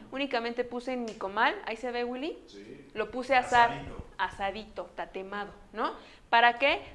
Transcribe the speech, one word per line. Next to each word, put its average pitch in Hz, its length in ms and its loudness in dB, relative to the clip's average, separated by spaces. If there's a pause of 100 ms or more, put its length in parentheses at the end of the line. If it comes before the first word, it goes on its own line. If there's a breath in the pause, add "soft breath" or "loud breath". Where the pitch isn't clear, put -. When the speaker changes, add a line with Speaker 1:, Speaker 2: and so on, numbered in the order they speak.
(120)
Speaker 1:
Únicamente 247 520 -2
puse 247 300 -6
en 247 120 -4
mi 165 100 -8
comal, 214 400 0 (100)
¿ahí 220 100 -6
se 247 140 -8
ve, 240 140 -4
Willy? 254 420 -6
Speaker 2:
Sí. - 480 -18
Speaker 1:
Lo 214 160 -4
puse 254 240 -2
a 254 60 8
asar, 240 320 6
Speaker 2:
Asadito. - 340 -10 (140)
Speaker 1:
asadito, 196 640 -6 (120)
tatemado, 190 560 -8 (220)
¿no? 247 200 -4 (360 loud breath)
¿Para 233 300 8
qué? 294 240 2 (120)